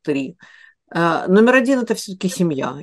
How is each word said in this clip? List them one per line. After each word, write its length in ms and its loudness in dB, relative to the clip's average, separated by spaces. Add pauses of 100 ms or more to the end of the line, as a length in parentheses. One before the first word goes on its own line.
три. 360 -6 (560)
Э, 340 0
номер 280 6
один — 260 2
это 140 0
все-таки 340 -8
семья, 540 -4